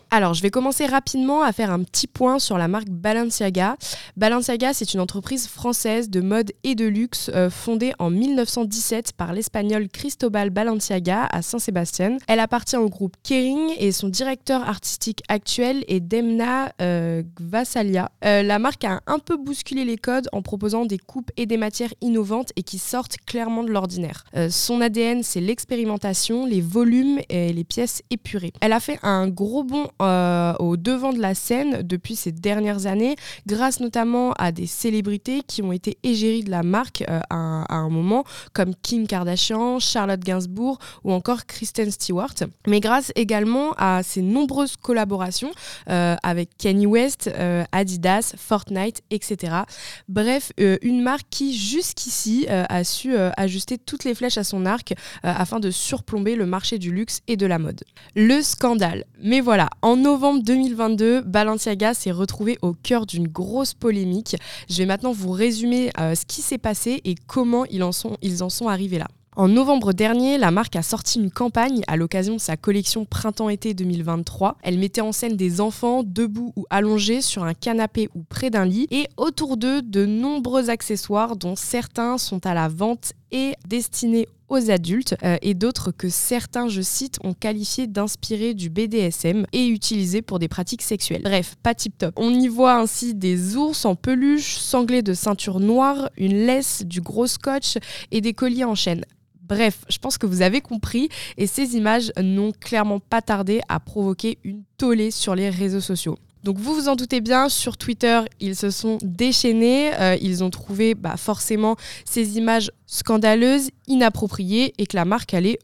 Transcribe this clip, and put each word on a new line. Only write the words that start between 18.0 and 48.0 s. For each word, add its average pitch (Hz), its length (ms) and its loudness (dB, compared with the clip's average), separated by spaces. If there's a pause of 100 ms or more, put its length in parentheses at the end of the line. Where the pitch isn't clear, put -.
Euh, 202 180 6
la 208 160 2
marque 262 240 -2
a 190 240 -2
un 294 120 0
peu 330 180 -2
bousculé 269 480 -4
les 233 100 -2
codes 247 380 -2
en 202 80 -4
proposant 214 420 -2
des 202 140 -2
coupes - 400 -12
et 240 80 -2
des 220 100 0
matières 220 460 -4
innovantes 226 560 0
et 185 60 -2
qui - 140 -12
sortent - 380 -6 (100)
clairement 226 380 -4
de 226 60 -2
l'ordinaire. 180 560 -4 (100)
Euh, 165 140 0
son 240 320 0
A 233 80 4
D 214 100 -2
N, 233 240 0
c'est - 160 -4
l'expérimentation, 226 1080 -2
les 214 140 2
volumes 240 600 4 (100)
et 175 240 0
les 170 100 -2
pièces - 460 -4
épurées. 196 500 -6
Elle 220 140 2
a 233 80 2
fait 294 200 -6
un 190 280 2
gros 208 340 -2
bond, 285 240 -2 (140)
euh, 175 580 2
au 175 160 2
devant 254 380 0
de 233 80 0
la 196 140 0
scène 254 480 0
depuis 180 340 -4
ces 170 160 -4
dernières 202 540 -2
années, 220 280 0 (320)
grâce 247 320 0
notamment 240 540 0
à 175 180 -2
des 175 160 -6
célébrités 214 800 -2
qui - 140 -6
ont 185 100 -2
été 185 320 -4
égéries 220 400 0
de 196 80 -6
la 170 120 0
marque, 208 460 -2
euh, 165 200 -2
à 170 80 -6
un, 160 320 -4
à - 60 -4
un 160 140 -2
moment, 185 360 2 (260)
comme 185 240 -2
Kim 226 320 -2
Kardashian, 220 720 0
Charlotte 196 400 0
Gainsbourg 185 580 -2 (260)
ou 190 100 0
encore 226 320 -2
Kristen 208 460 -4
Stewart, 196 420 -4 (320)
mais 208 140 4
grâce 240 360 0
également 226 600 2
à 185 240 2
ses 185 220 -2
nombreuses 269 520 0
collaborations, 202 760 -2 (400)
euh, 175 320 2
avec 175 340 -2
Kanye 202 300 4
West, 233 480 2
euh, 175 360 0
Adidas, 185 640 0